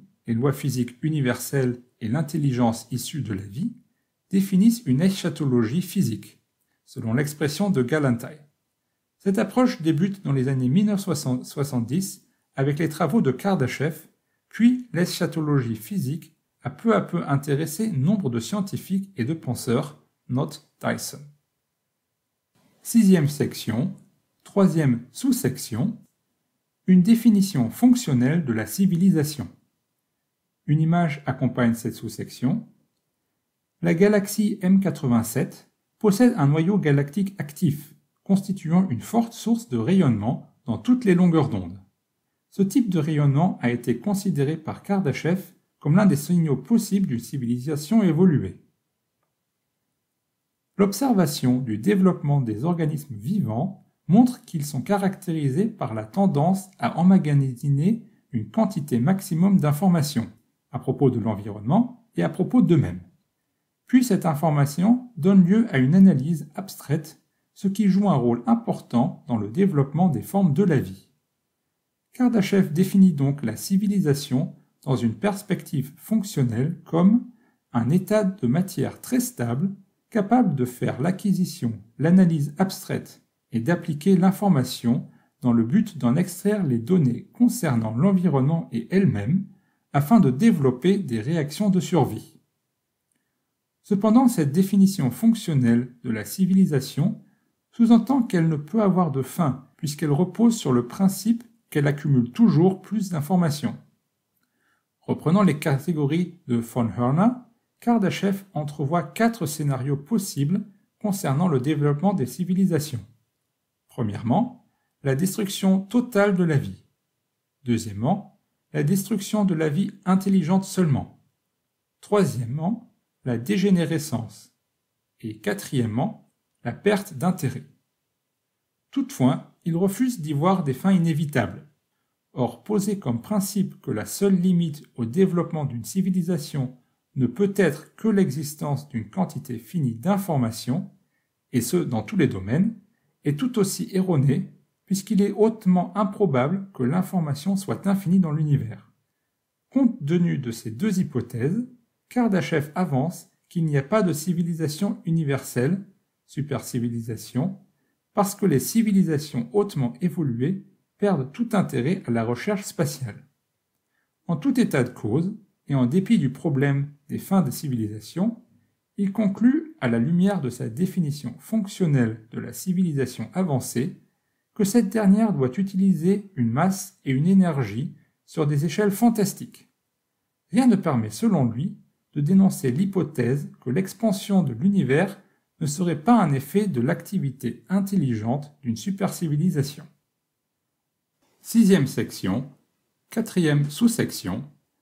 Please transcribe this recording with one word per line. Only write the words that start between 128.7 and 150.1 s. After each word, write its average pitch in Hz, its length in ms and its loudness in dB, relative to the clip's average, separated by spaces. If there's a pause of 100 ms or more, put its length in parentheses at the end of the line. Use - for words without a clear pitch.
Toutefois, - 640 -2 (100)
il 165 100 -2
refuse 196 460 -2
d'y 151 120 -6
voir 175 300 0
des 147 100 -2
fins 196 200 2
inévitables. 151 760 0 (640)
Or, - 300 -6
poser 208 360 -2
comme 120 220 -4
principe 196 600 -4
que 135 100 -8
la 104 140 -4
seule 196 300 0
limite 175 480 0 (120)
au 120 100 -4
développement 165 600 0
d'une 117 180 -8
civilisation 175 920 -4 (380)
ne 131 100 2
peut 196 300 -2
être 156 400 -2
que - 120 -4
l'existence 151 800 -2
d'une 113 220 -8
quantité 123 480 -6
finie 123 380 -4
d'informations, 160 960 -2 (600)
et 120 100 0
ce 180 160 -2
dans 139 260 -2
tous 208 140 -6
les 147 100 4
domaines, 120 520 -2 (460)
est 147 120 -2
tout 247 220 -2
aussi 190 320 -2
erroné, 180 640 0 (320)
puisqu'il 196 360 0
est 202 120 0
hautement 185 640 2
improbable 190 760 0
que 127 100 -6
l'information 175 720 -2
soit - 300 -6
infinie 196 340 2
dans 160 120 2
l'univers. 139 600 -2 (760)
Compte 254 340 2
tenu 170 340 2